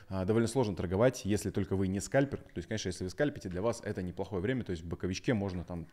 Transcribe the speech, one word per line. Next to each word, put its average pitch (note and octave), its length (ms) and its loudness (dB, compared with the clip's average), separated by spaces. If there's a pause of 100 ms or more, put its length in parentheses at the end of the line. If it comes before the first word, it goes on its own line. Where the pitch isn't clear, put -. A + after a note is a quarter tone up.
а, F#2+ 160 0
довольно A2 240 4
сложно A2 280 2
торговать, F#2+ 500 4
если G2+ 240 2
только G2 260 0
вы F#2+ 120 2
не F#2+ 120 0
скальпер. C3 380 0
То - 200 -12
есть, F2 100 -6
конечно, G#2+ 220 -4
если F2+ 140 -4
вы F#2 60 -2
скальпите, C#3+ 400 -2
для F2+ 140 -4
вас A2+ 200 0
это G#2 200 -4
неплохое F2+ 360 -4
время. A2+ 240 0
То - 60 -8
есть E2+ 140 -4
в F2 40 -8
боковичке F2+ 460 -2
можно G2 300 -2
там, E2+ 300 -8